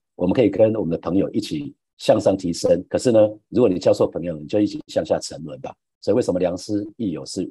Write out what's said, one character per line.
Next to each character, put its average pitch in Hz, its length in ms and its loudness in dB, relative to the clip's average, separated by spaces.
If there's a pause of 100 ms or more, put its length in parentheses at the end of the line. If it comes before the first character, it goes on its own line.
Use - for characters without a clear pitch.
(140)
我 87 120 -2
们 92 80 2
可 123 100 4
以 98 60 4
跟 110 240 4
我 107 80 -2
们 80 80 -4
的 82 80 -2
朋 85 180 -2
友 98 140 0
一 113 100 -4
起 139 340 -6 (220)
向 110 240 2
上 95 160 2
提 85 160 -4
升， 87 380 0
可 90 80 0
是 123 120 2
呢， 110 160 6 (220)
如 117 140 0
果 110 80 6
你 90 80 0
交 113 120 2
错 - 160 2
朋 80 160 -6
友， 85 140 -6
你 76 80 -14
就 107 160 0
一 104 60 4
起 76 220 -6
向 95 140 -2
下 80 160 -2
沉 - 260 -12
沦 78 180 -12
吧。 - 120 -12 (280)
所 101 100 0
以 - 20 2
为 127 60 2
什 110 100 0
么 90 80 0
良 87 160 0
师 104 320 -4 (120)
益 104 140 -4
友 69 120 -8
是 90 260 -6